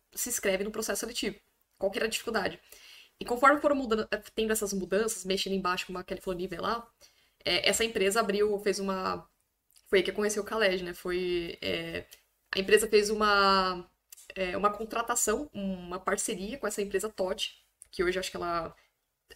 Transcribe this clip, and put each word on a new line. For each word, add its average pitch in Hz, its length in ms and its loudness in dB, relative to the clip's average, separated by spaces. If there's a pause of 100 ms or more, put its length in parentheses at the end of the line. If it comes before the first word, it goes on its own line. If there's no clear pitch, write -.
(140)
se - 160 -6
inscrevem 202 360 0
no 214 60 -6
processo 214 300 -4
seletivo? 226 360 -4 (420)
Qual 196 120 0
que 233 80 -4
era 220 80 0
a - 20 -6
dificuldade?" 214 500 -4 (600)
E - 60 -10
conforme 269 360 6
foram 285 140 6
mudando, 220 320 0 (280)
tendo 220 160 0
essas 208 220 -2
mudanças, 196 520 0
mexendo 190 280 0
embaixo, 180 340 -2
como 180 120 -8
a 180 40 -8
Kelly 185 180 -8
falou, 185 180 -4
nivelar, 185 480 -4 (580)
é, - 240 2
essa 202 140 2
empresa 214 360 2
abriu, 208 400 2
fez 196 200 -2
uma, 190 480 -4 (600)
foi 196 120 6
aí 185 40 6
que 185 80 -4
eu 190 40 -8
conheci 208 240 0
o 196 40 -2
Khaled, 196 400 0
né? 175 100 -8
Foi, 175 680 -2
é... 170 440 -4 (500)
a - 40 0
empresa 202 280 4
fez 208 220 6
uma, 196 800 4 (480)
é, 185 220 -2
uma 202 140 2
contratação, 233 840 -2
uma 185 460 -6
parceria 202 580 -4
com 214 100 -4
essa 208 140 -4
empresa 202 280 -2
Totti, 196 460 -4 (360)
que - 120 -2
hoje 185 160 0
acho 190 120 -4
que - 60 -8
ela, 170 380 -4 (600)